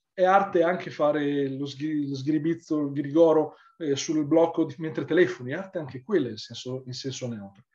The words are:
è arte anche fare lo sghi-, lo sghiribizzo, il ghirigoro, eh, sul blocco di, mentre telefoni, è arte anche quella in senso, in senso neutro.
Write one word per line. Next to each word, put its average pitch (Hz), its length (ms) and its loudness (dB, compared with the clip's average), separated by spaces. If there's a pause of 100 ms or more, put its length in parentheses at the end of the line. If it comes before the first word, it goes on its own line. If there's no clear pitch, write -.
(120)
è 185 120 2
arte 190 400 4
anche 175 260 0
fare 143 580 2
lo 135 160 -6
sghi-, 143 440 -4
lo 139 80 -6
sghiribizzo, 156 640 -2
il 143 120 -2
ghirigoro, 151 640 4 (220)
eh, 147 180 -2
sul 156 320 -2
blocco 165 380 2
di, 139 140 -8
mentre 160 260 -6
telefoni, 156 480 0
è - 20 -4
arte 185 240 -8
anche 135 240 -10
quella 156 260 0
in 107 100 -10
senso, 127 480 -10
in 127 60 -12
senso 127 360 -8
neutro. 101 460 -12